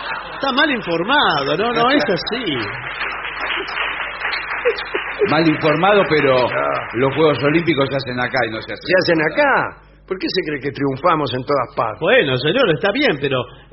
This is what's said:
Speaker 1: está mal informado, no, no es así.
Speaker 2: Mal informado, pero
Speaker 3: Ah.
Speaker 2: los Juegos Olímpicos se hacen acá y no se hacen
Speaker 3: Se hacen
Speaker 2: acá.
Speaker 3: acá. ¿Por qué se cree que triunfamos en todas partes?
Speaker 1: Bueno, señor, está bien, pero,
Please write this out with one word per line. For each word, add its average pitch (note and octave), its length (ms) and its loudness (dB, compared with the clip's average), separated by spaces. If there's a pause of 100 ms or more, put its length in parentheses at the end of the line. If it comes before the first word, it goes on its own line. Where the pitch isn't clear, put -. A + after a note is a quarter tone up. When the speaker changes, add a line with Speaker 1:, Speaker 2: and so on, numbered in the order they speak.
(340)
Speaker 1:
está C#4 200 -4
mal D4 160 2
informado, F3 880 0
no, A#3 160 0
no A#3 200 2
es D4 120 4
así. A3 400 -2 (2750)
Speaker 2:
Mal D#3+ 180 4
informado, D#3+ 600 4
pero C#3 280 4
Speaker 3:
Ah. C#2+ 580 0
Speaker 2:
los C3 200 2
Juegos D3+ 280 4
Olímpicos D3+ 460 2
se C#3 80 -4
hacen B2 220 -6
acá B2 280 0
y A2 40 -6
no A2 100 -6
se G#2+ 120 -10
hacen G2+ 120 -12
Speaker 3:
Se E3 80 0 (200)
hacen D#3+ 80 4
Speaker 2:
acá. D#3+ 220 2 (260)
Speaker 3:
acá. - 120 -18 (260)
¿Por F#3 120 -6
qué F#3+ 80 -4
se F#3+ 180 -2
cree D3 140 -6
que C#3 120 -4
triunfamos C#3+ 640 0
en B2+ 120 -4
todas C3+ 300 -2
partes? A2 260 -4
Speaker 1:
Bueno, E3 360 2
señor, F3+ 360 2
está G3 180 0
bien, G3+ 300 0
pero, C3+ 160 0 (360)